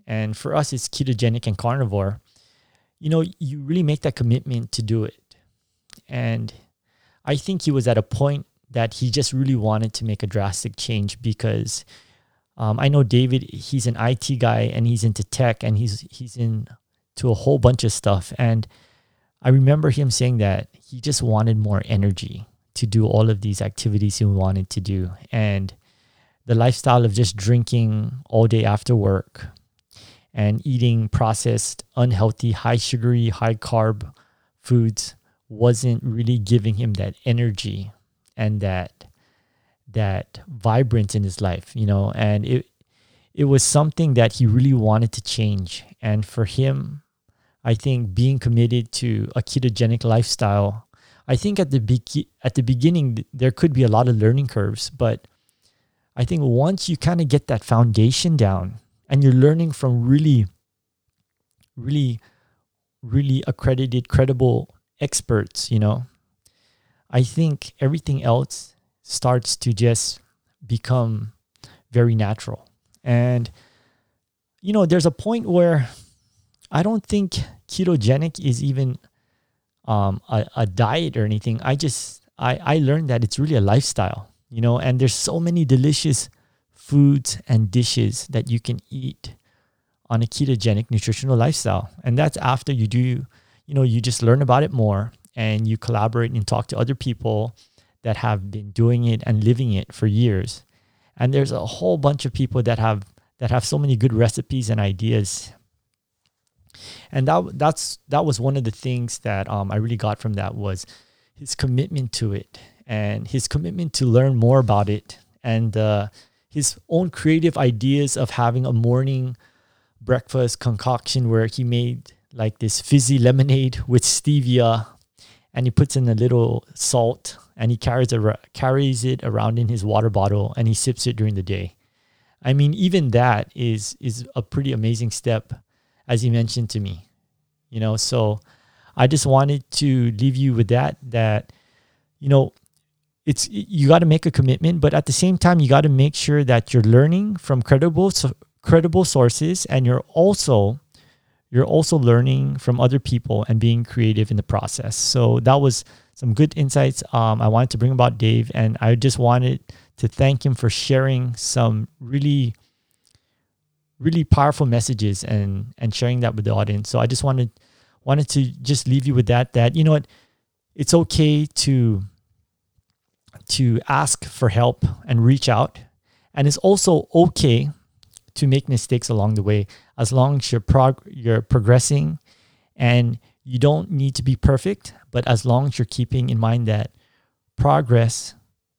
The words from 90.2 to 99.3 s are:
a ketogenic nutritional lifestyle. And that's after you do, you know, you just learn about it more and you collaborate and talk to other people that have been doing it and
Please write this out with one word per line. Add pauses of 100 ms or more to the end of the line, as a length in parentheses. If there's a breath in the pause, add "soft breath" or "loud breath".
a
ketogenic
nutritional
lifestyle. (140)
And
that's
after
you
do, (400 soft breath)
you
know,
you
just
learn
about
it
more (240)
and
you
collaborate
and
talk
to
other
people (460 soft breath)
that
have
been
doing
it
and